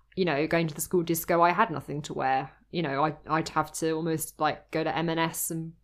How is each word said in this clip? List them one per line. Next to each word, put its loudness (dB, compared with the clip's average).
you 2
know, 2
going 2
to -6
the -12
school 0
disco, 2
I 6
had 2
nothing -6
to -10
wear. 0
You -2
know, 0
I, 0
I'd 0
have 0
to 0
almost, -2
like, -2
go -2
to -2
M -2
and 0
S -2
and, -6